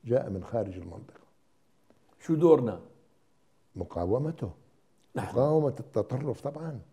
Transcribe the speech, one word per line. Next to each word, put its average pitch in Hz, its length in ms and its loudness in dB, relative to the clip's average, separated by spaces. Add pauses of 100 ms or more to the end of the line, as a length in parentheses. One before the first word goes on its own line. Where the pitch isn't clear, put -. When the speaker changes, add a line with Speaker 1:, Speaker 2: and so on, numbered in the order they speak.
Speaker 1:
جاء 120 260 0
من 95 140 -6
خارج 95 340 -4
المنطقة. - 440 -16 (960)
Speaker 2:
شو 165 140 0
دورنا؟ 127 460 6 (960)
Speaker 1:
مقاومته. 101 760 -4 (640)
Speaker 2:
نحن. 101 200 -6
Speaker 1:
مقاومة 143 440 4
التطرف 127 600 -4
طبعا. 151 400 -8 (120)